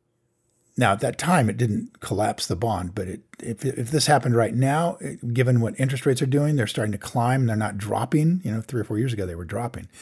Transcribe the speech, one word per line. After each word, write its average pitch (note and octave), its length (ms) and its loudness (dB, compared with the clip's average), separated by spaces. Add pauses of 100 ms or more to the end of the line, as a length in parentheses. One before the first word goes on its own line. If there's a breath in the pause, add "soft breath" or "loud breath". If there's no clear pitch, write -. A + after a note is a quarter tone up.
(760)
now A2 160 4
at G2+ 80 0
that B2+ 180 -2
time, D3 320 4
it G2+ 60 -2
didn't A2+ 440 -2
collapse G#2+ 460 -2
the G2 100 -2
bond, F#2 380 -2
but F#2 140 -6
it, F#2 120 -10 (180)
if, - 260 -8
if B2 260 -4
this D3 160 2
happened C3 300 4
right A2+ 180 2
now, C#3+ 460 0
it, - 340 -8
given B2 260 4
what A2+ 200 -2
interest C3 240 -2
rates C3 180 2
are C#3+ 40 0
doing, D3 300 2
they're A#2 100 2
starting G#2+ 260 -2
to G2 60 -4
climb. B2+ 480 0
They're A2 100 0
not G#2 220 -2
dropping. B2 640 0
You A2 80 -2
know, A2 80 -2
three A#2 220 -4
or - 20 -4
four G#2+ 140 -4
years B2 160 0
ago, G2+ 120 -4
they F2+ 80 -8
were F2 120 -10
dropping. A#2 420 -8 (140)